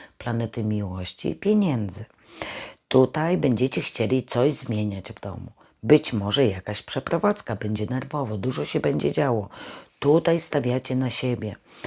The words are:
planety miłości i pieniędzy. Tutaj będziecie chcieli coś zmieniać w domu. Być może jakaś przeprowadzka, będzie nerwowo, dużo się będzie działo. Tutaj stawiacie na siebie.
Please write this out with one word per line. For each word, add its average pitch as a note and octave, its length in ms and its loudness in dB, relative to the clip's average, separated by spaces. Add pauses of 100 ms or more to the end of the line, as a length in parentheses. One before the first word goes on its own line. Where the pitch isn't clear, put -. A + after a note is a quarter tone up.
(180)
planety A#2 460 -4
miłości G2+ 680 -4
i D#3+ 40 -2
pieniędzy. C3+ 680 0 (840)
Tutaj D3+ 480 4
będziecie C3+ 440 2
chcieli A#2+ 420 0
coś B2+ 300 2
zmieniać G#2 600 -4
w - 80 -16
domu. F2 320 -10 (300)
Być D3 300 6
może G#2 340 2
jakaś G2 360 -2
przeprowadzka, E3+ 760 -2
będzie G#2+ 300 -2
nerwowo, C3 520 -4
dużo B2+ 260 -2
się D3 160 -2
będzie D3 320 0
działo. A#2+ 360 0 (500)
Tutaj E3 420 4
stawiacie B2+ 560 -2
na B2+ 140 0
siebie. G#2+ 460 -4 (300)